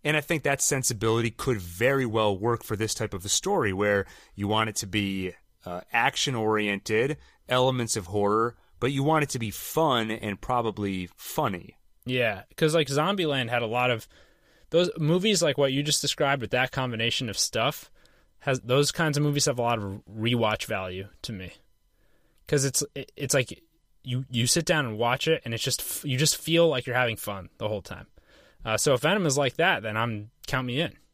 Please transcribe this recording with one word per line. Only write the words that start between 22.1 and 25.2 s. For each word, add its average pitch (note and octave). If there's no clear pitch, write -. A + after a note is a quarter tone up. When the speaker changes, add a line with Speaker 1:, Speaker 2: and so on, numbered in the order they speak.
Speaker 2:
'Cause C#3
it's, C3+
it, C3+
it's C#3
like C3
you, B2+
you A#2+
sit E3
down D#3
and G#2+
watch A#2+